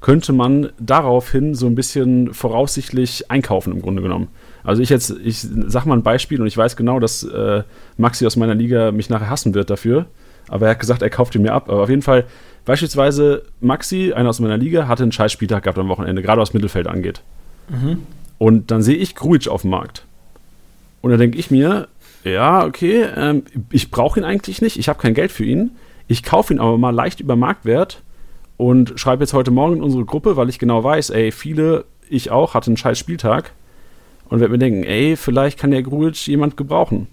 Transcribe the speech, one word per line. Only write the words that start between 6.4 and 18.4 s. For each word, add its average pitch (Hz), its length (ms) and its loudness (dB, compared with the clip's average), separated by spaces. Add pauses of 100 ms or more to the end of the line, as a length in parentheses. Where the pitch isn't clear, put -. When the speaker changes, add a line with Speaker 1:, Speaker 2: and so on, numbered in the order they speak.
Speaker 1:
und 110 60 0
ich 104 100 -4
weiß 117 200 0
genau, 123 240 0
dass, 113 240 -2
äh, 104 380 -2 (340)
Maxi 117 300 0
aus 110 100 0
meiner 113 180 2
Liga 113 380 2
mich 107 180 -4
nachher 110 200 -2
hassen 123 240 -2
wird 101 160 0
dafür, 123 360 0 (420)
aber 104 180 0
er 110 60 4
hat 117 80 -2
gesagt, 120 220 0
er 107 80 0
kauft 120 240 -2
ihn 107 80 4
mir 107 100 2
ab. 131 160 -2
Aber 101 140 2
auf 101 60 0
jeden 135 140 2
Fall, 131 220 4 (400)
beispielsweise 143 760 2 (180)
Maxi, 175 520 0
einer 123 160 0
aus 117 120 -2
meiner 110 160 0
Liga, 156 320 0
hatte 120 140 0
einen 117 100 2
scheiß 110 200 0
Spieltag 107 320 -4
gehabt 95 140 -2
am 95 100 -2
Wochenende, 95 340 -2
gerade 107 180 2
was 107 140 -2
Mittelfeld 98 340 -2
angeht. 90 340 -6 (460)
Speaker 2:
Mhm. 147 300 -4 (400)
Speaker 1:
Und 110 320 4